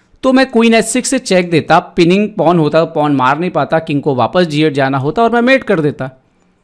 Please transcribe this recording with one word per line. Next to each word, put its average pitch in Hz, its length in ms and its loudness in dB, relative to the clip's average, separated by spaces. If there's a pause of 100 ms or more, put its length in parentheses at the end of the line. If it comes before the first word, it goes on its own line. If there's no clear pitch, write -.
(240)
तो 262 100 2
मैं 262 120 4
क्वीन 233 280 2
एच 220 120 2
सिक्स 240 240 -4
से 269 100 0
चेक 180 300 0
देता, 160 300 2
पिनिंग 185 500 0
पॉन 170 300 0
होता, 156 260 2
पॉन 147 300 -2
मार 135 240 0
नहीं 180 120 -4
पाता, 156 280 -2
किंग 147 220 -4
को 143 140 -2
वापस 123 300 0
जी 151 180 -2
एट 156 100 0
जाना 135 240 0
होता 156 260 -2
और 226 80 2
मैं 233 100 0
मेट 262 220 2
कर 190 160 -2
देता। 143 280 -4 (560)